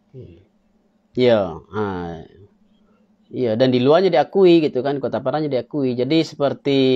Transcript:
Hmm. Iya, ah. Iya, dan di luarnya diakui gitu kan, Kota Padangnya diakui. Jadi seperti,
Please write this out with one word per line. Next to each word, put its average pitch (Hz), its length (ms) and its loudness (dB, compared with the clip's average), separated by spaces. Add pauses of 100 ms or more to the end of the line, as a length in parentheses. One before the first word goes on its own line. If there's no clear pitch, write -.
(140)
Hmm. 87 320 -20 (680)
Iya, 110 480 2 (160)
ah. 87 480 -8 (1080)
Iya, 120 280 -4
dan 127 120 2
di 123 120 2
luarnya 165 280 2
diakui 170 520 4
gitu 127 160 -2
kan, 139 240 -4
Kota 113 200 -4
Padangnya 147 240 -4 (120)
diakui. 127 360 -4
Jadi 139 280 0
seperti, 139 560 -2 (160)